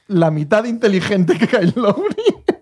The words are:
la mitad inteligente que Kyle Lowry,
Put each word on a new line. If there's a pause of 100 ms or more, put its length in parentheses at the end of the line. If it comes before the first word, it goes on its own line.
la
mitad
inteligente
que
Kyle
Lowry, (460)